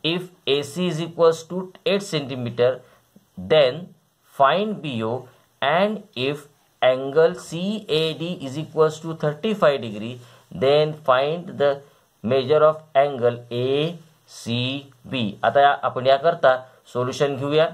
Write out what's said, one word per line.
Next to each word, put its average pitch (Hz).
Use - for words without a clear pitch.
If 170
A 135
C 180
is 156
equals 165
to 175
eight 196
centimeter, 127
then 143
find 175
B 139
O, 110
and 190
if 147
angle 139
C 165
A 156
D 160
is 131
equals 156
to 165
thirty-five 151
degree, 113
then 151
find 147
the 143
measure 135
of 156
angle 120
A 135
C 117
B. 131
आता 120
या, 139
आपण 127
याकरता 139
सोल्युशन 131
घेऊया. 147